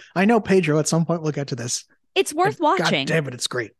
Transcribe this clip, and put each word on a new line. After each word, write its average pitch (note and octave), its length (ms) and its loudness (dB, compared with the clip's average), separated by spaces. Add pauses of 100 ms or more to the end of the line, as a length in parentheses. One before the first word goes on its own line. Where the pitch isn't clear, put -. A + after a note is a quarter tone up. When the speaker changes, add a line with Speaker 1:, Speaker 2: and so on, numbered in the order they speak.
(160)
Speaker 1:
I F3+ 100 2
know A3+ 140 4
Pedro E3+ 400 2
at D3 80 0
some E3 180 2
point E3+ 160 -2
will D#3 120 -2
get C#3+ 160 -4
to C#3 60 -4
this. A#2+ 280 -8 (320)
Speaker 2:
It's F#4 180 -2
worth F4+ 260 0
Speaker 1:
And - 0 -
God D#4+ 200 2
Speaker 2:
watching. D#3+ 280 0
Speaker 1:
damn D#3 200 0
it, B2 60 -10
it's - 140 -8
great. A#2+ 320 -6